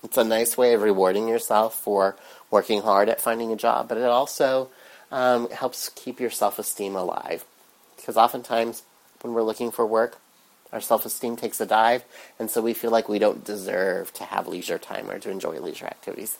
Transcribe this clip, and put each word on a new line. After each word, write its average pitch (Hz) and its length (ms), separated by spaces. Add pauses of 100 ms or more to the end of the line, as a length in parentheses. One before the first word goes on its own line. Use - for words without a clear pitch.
It's - 140
a 117 60
nice 113 320
way 123 180
of 104 80
rewarding 101 460
yourself 110 460
for 98 420 (340)
working 104 320
hard 104 260
at - 120
finding 113 320
a 110 40
job, 120 320
but 117 100
it 123 60
also, 131 640 (420)
um, 123 400
helps - 400
keep - 300
your 117 100
self-esteem 101 640
alive. - 480 (520)
Because 113 200
oftentimes, 117 680 (380)
when 120 140
we're 117 80
looking 113 280
for 117 160
work, 113 320 (540)
our 113 80
self-esteem - 560
takes 117 240
a 107 60
dive, 113 380 (340)
and 113 120
so 117 100
we 117 140
feel 113 160
like 113 180
we 104 100
don't 98 260
deserve 95 720
to - 100
have 95 240
leisure 87 300
time - 320
or 95 80
to 98 120
enjoy 80 280
leisure - 280
activities. - 540